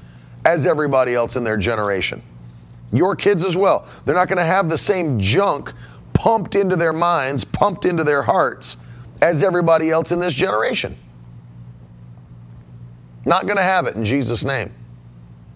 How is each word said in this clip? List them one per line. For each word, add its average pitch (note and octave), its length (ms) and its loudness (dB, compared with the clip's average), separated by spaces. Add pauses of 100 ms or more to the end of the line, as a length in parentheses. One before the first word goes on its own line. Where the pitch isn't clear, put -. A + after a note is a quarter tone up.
(440)
as D#3+ 200 4
everybody C#3 500 2
else A#2+ 200 0
in B2+ 80 -2
their A2 140 0
generation. G#2 680 -2 (680)
Your F3 240 2
kids F#3+ 280 2
as F3 120 0
well. F3+ 300 2 (180)
They're C#3+ 100 0
not F3+ 140 2
gonna F3+ 160 0
have F3+ 240 2
the D#3 100 0
same E3+ 400 0
junk C#3+ 540 0 (400)
pumped A3 420 0
into F#3+ 220 2
their D#3+ 160 2
minds, D#3 500 0
pumped - 440 0
into E3+ 180 0
their C#3+ 180 2
hearts C3+ 540 -2 (460)
as D#3 200 4
everybody E3 480 2
else D#3+ 220 0
in F3 80 0
this F3 140 -2
generation. G#3+ 600 -2 (2250)
Not F#3 220 2
gonna G3 160 0
have F3+ 240 2
it A2 100 -4
in A2 80 -2
Jesus' A#2+ 400 -2
name. C3+ 260 -4 (840)